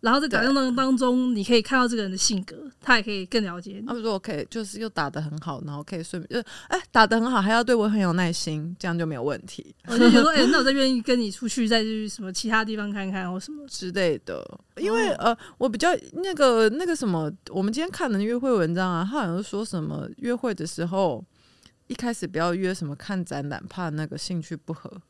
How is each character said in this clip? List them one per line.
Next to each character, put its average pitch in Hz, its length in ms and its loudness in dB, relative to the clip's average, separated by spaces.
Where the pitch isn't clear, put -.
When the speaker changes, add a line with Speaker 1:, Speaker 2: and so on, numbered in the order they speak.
Speaker 1:
然 226 140 4
后 277 60 2
在 302 80 -2
打 226 120 2
电 262 140 2
话 262 160 2
当 262 260 2
中， 254 380 2
Speaker 2:
对。 - 0 -
Speaker 1:
你 202 100 -2
可 240 120 2
以 226 40 6
看 262 180 0
到 247 80 4
这 233 100 -2
个 214 60 -2
人 190 80 -4
的 190 60 -6
性 190 280 0
格， - 120 -14
他 254 160 6
也 214 60 2
可 214 80 -8
以 190 160 -6
更 220 160 0
了 175 180 -6
解 196 120 -14
你。 202 140 -12
Speaker 2:
他 - 60 -6
们 240 80 -6
说 220 120 0
我 196 60 0
可 196 180 -8
以， 147 120 -4
就 226 160 -8
是 202 140 -12
又 226 100 -6
打 151 220 -4
得 147 100 -6
很 151 200 -6
好， 143 260 -8
然 143 80 -8
后 147 80 -10
可 175 160 -10
以 160 60 -8
顺 170 180 -10
便， - 180 -4
就 - 80 -12
是， - 60 -18
哎， 359 100 -2
打 226 120 8
得 226 160 4
很 233 80 0
好， 233 140 2
还 202 100 2
要 233 120 4
对 247 100 4
我 214 140 2
很 208 120 2
有 180 120 2
耐 175 200 2
心， 160 460 -4
这 - 80 -8
样 170 100 -2
就 170 80 -2
没 156 120 -4
有 117 60 -6
问 143 200 -2
题。 - 320 -16
Speaker 1:
我 233 120 0
就 240 120 10
觉 233 60 8
得 247 60 10
说， 311 80 6
哎， 285 220 6
那 320 60 6
我 262 40 4
再 269 80 6
愿 269 240 4
意 233 80 0
跟 247 160 2
你 220 120 0
出 226 180 -6
去， 226 180 0
再 220 160 4
去 214 260 -4
什 208 140 -12
么 185 100 -8
其 220 160 -4
他 220 160 2
地 220 120 -6
方 208 160 -6
看 196 180 -4
看 190 200 -4
或 185 100 -6
什 294 100 -16
么。 294 160 -14
Speaker 2:
之 185 240 -10
类 175 340 2
的。 67 200 -10
因 403 160 -2
为， 440 220 2
Speaker 1:
哦。 - 100 -6
Speaker 2:
呃， 226 140 2
我 262 100 0
比 220 80 -2
较， 320 120 2
那 370 220 -4
个， 240 340 6
那 302 180 0
个 339 80 0
什 262 140 -4
么， 160 220 0
我 190 100 -2
们 208 120 0
今 285 100 -2
天 359 80 -4
看 339 200 -4
的 196 120 0
约 233 160 -2
会 262 140 0
文 170 200 2
章 185 160 0
啊， 175 200 0
他 285 100 -2
好 226 80 0
像 175 160 -2
说 202 220 -6
什 175 180 -4
么 151 260 -6
约 240 140 -4
会 233 220 -2
的 165 100 -6
时 165 220 -6
候， 170 380 0
一 247 60 -8
开 240 200 -4
始 - 100 -8
不 185 140 -4
要 170 160 2
约 185 180 -2
什 175 140 -6
么 143 80 -6
看 185 300 -6
展 143 240 -6
览， 139 200 -8
怕 180 200 -6
那 151 180 -4
个 - 100 -10
兴 170 240 -6
趣 156 160 -10
不 - 160 -12
合。 - 160 -12